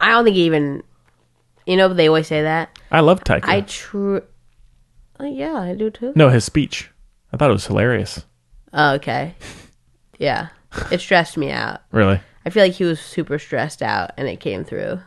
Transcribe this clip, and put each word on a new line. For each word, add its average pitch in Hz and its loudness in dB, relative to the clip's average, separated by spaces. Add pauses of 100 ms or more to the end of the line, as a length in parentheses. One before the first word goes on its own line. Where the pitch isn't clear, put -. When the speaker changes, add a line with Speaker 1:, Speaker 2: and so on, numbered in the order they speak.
Speaker 1:
I 190 2
don't 233 4
think 214 4
he 180 4
even, 147 0 (840)
you 185 0
know, 190 6
they 170 4
always 160 4
say 151 -2
that. 160 -4 (140)
Speaker 2:
I 151 4
love 165 4
Taika. - 0
Speaker 1:
I 196 2
tr-, 202 -6 (1040)
uh, 269 -12
yeah, 285 -8
I 180 -6
do 214 -4
too. 240 -8
Speaker 2:
No, 156 8
his 123 4
speech. - -4 (440)
I 127 -6
thought 147 2
it 110 4
was 98 -4
hilarious. 101 -2 (480)
Speaker 1:
Oh, 147 2
okay. 143 -6 (840)
Yeah. 143 -4 (440)
It 180 0
stressed 170 0
me 139 -4
out. 110 -6 (100)
Speaker 2:
Really? 98 4 (260)
Speaker 1:
I 170 -6
feel 202 2
like 185 4
he 185 -4
was 165 0
super - -6
stressed 143 -6
out 104 -4
and 135 -6
it 90 -8
came 95 -6
through. - -8